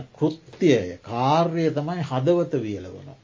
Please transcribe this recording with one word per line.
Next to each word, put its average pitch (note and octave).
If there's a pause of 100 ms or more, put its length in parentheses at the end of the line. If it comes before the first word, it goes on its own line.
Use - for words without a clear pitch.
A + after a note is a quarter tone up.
කෘත්‍යය, C3+
කාර්යය D#3+
තමයි D3+
හදවත D#3
වියලවනවා. F#2+